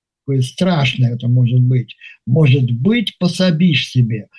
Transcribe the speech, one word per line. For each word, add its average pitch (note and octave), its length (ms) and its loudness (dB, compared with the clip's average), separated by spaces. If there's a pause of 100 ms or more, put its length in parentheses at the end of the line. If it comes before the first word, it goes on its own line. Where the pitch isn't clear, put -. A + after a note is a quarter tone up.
(220)
какое C3+ 200 -2
страшное C3 720 -2
это B2 120 -6
может B2 320 2
быть, B2 380 -2 (280)
«может C3+ 460 2
быть, G3 460 -2
пособишь F3+ 720 0
себе, A2+ 500 -2